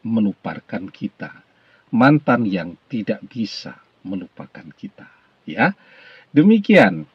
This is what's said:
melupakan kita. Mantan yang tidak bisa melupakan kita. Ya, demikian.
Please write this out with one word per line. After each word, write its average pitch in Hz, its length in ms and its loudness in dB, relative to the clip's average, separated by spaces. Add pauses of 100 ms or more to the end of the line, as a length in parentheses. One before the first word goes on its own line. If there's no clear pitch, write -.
melupakan 101 840 -6
kita. - 560 -14 (480)
Mantan 123 560 2
yang 87 400 -8
tidak 107 400 -6
bisa - 560 -12 (180)
melupakan - 640 -14 (160)
kita. - 320 -20 (320)
Ya, 107 320 -2 (560)
demikian. 160 720 4 (120)